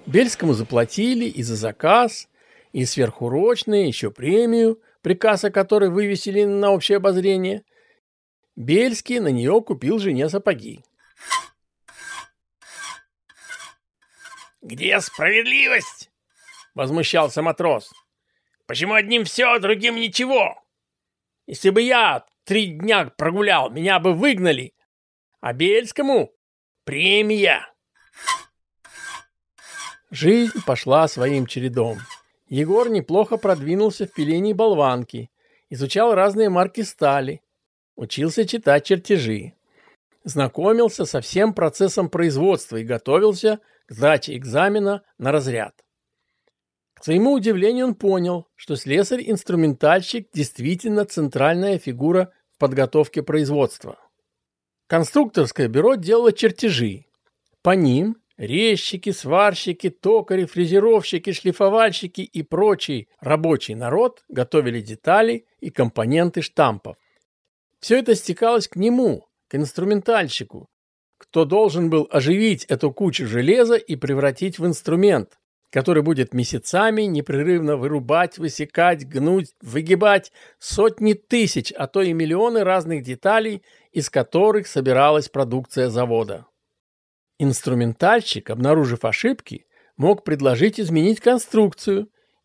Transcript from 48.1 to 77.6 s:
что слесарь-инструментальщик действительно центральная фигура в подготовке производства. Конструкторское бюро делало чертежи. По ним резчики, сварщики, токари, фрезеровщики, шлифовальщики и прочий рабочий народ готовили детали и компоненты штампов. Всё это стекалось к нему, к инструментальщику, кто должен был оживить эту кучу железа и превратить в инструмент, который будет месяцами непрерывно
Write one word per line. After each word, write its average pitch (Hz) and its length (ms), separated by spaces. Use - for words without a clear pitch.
что - 200
слесарь-инструментальщик 180 1600
действительно 180 720
центральная 170 720
фигура 160 560
в - 60
подготовке 139 640
производства. 147 800
Конструкторское 165 800
бюро 160 280
делало 220 360
чертежи. 175 760
По 180 100
ним 180 440
резчики, 196 720
сварщики, 185 800
токари, 190 560
фрезеровщики, 190 880
шлифовальщики 196 880
и - 200
прочий 160 680
рабочий 156 560
народ 151 540
готовили 123 500
детали 202 640
и 208 120
компоненты 135 720
штампов. - 540
Всё 226 180
это 240 180
стекалось 226 540
к - 80
нему, 226 480
к - 60
инструментальщику, 175 1120
кто - 260
должен 170 460
был 160 200
оживить 175 560
эту 139 260
кучу 135 360
железа 202 480
и 220 220
превратить 139 600
в 170 80
инструмент, 170 720
который 151 320
будет 147 320
месяцами 196 720
непрерывно 151 720